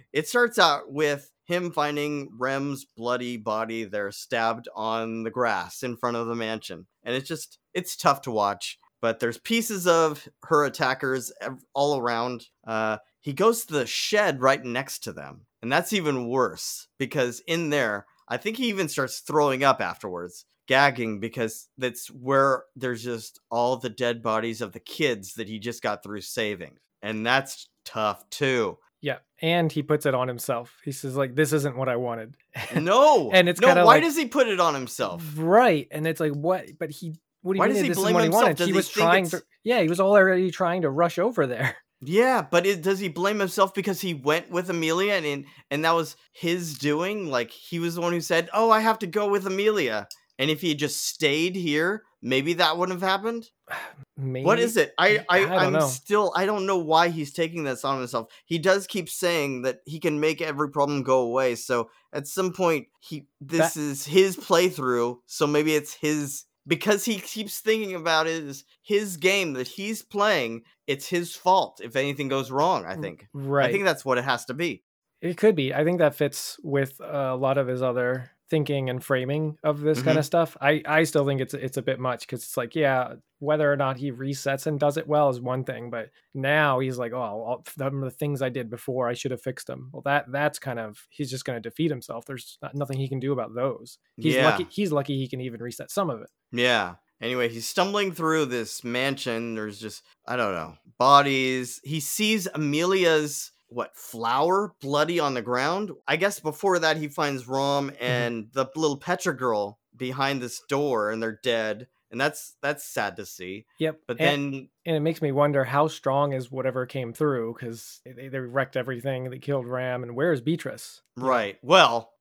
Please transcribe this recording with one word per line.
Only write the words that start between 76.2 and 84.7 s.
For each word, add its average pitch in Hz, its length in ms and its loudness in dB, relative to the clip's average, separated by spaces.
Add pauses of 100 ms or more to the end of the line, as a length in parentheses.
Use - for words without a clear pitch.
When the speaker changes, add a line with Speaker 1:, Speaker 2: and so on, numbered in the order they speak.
Speaker 2:
with, 139 380 -2
uh, 139 300 -4
a 127 40 -2
lot 135 220 2
of 131 100 2
his 127 140 -2
other 127 480 0 (200)
thinking 143 400 0
and 123 140 -4
framing 143 600 -2
of 147 160 0
this 151 200 2
kinda 147 200 2
Speaker 1:
Mm-hmm. - 20 2
Speaker 2:
stuff. 160 400 0
I, 147 240 4
I 156 200 4
still 151 200 0
think 139 160 0
it's, 131 140 -6
it's 131 220 -6
a 127 40 -6
bit 127 180 -2
much 123 280 -4
'cause 120 160 -10
it's - 140 -8
like, 120 180 -4
yeah, 135 380 2 (260)
whether 147 320 2
or 143 60 2
not 135 200 0
he 135 140 -4
resets 135 560 -4
and 147 120 -2